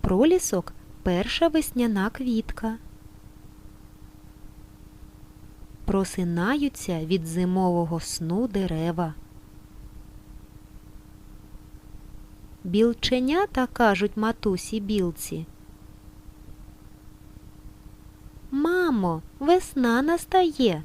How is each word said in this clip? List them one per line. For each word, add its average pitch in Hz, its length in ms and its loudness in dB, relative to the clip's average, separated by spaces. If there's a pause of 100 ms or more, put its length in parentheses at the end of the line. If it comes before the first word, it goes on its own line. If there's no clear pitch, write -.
Пролісок — 220 720 2 (300)
перша 202 440 2
весняна 240 640 0
квітка. 226 680 -4 (3000)
Просинаються 185 1200 0
від 165 220 2
зимового 175 720 2
сну 175 480 -2
дерева. 170 680 -2 (3500)
Білченята 254 1040 2
кажуть 202 500 4
матусі 220 600 -2
білці: 185 680 -2 (3000)
«Мамо, 277 680 2 (180)
весна 269 640 4
настає!» 302 840 4